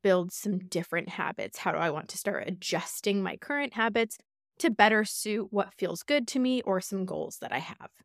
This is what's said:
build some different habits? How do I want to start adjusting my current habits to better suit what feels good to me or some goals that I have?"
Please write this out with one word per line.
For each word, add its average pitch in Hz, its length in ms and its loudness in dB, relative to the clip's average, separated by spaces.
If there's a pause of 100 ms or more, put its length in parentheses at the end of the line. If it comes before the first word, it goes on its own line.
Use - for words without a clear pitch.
build 180 300 6
some 202 260 -2
different 175 520 -4
habits? - 480 -6
How 170 140 0
do 160 40 0
I 160 140 2
want 151 180 -6
to - 80 -12
start - 300 -4
adjusting 196 760 -2
my 180 140 -4
current 285 380 -4
habits 226 420 0 (440)
to 311 100 4
better 214 340 6
suit 214 460 -4
what 202 240 0
feels 170 280 -4
good 285 260 2
to 269 100 -2
me 254 240 2
or 185 180 0
some 190 240 -4
goals 156 380 -6
that - 100 -6
I 131 60 0
have?" - 320 -12 (140)